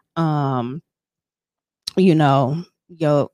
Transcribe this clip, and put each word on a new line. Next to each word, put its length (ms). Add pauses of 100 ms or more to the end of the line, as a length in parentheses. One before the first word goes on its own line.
(160)
um, 640 (1160)
you 180
know, 480 (240)
your, 460